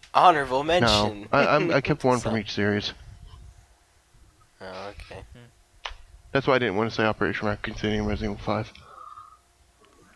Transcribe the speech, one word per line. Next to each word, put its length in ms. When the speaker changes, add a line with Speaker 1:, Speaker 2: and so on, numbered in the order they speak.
Speaker 1:
Honorable 500
Speaker 2:
No, 40
Speaker 1:
mention. 640
Speaker 2:
I, 160
I'm, 240
I 80
kept 240
one 160
Speaker 1:
<laughs> 0
Speaker 2:
from 180
each 140
series. 400
Speaker 1:
Oh, 280
okay. 320
Speaker 3:
Hmm. 560
Speaker 2:
That's 140
why 80
I 40
didn't 160
want 140
to 60
say 100
Operation 420
Raccoon 300
City 180
in 100
Resident 320
Evil 80
five. 280